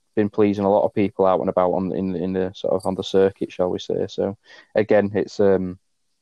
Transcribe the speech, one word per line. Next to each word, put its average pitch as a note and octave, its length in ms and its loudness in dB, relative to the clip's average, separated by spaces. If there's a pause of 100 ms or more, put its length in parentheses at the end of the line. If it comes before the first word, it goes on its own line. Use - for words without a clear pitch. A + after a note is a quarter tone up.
(140)
been G#2+ 140 0
pleasing G#2 380 2
a F#2+ 40 2
lot G2+ 140 4
of G2+ 80 -2
people G2 320 -2
out F#2 160 2
and - 80 -2
about F2+ 240 0
on, F2+ 240 -4
in, F#2 180 -4
in F2+ 200 -4
the F#2 200 -4
sort - 200 -4
of F#2 100 -4
on F#2+ 120 -4
the - 60 -8
circuit, - 480 0
shall F2+ 200 -2
we F#2 80 -6
say. F#2 320 -4
So G2 260 -4 (380)
again, G#2 400 2
it's, - 260 -2
um, F#2 380 2 (440)